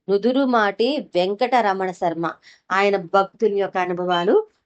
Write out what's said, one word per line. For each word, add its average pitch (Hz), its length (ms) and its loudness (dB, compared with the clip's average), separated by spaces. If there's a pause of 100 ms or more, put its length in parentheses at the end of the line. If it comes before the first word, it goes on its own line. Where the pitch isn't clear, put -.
నుదురుమాటి 233 960 0 (100)
వెంకటరమణ 196 760 0
శర్మ, 165 400 -4 (400)
ఆయన 196 260 2
భక్తుల 196 560 0
యొక్క 190 240 -2
అనుభవాలు, 180 680 0 (180)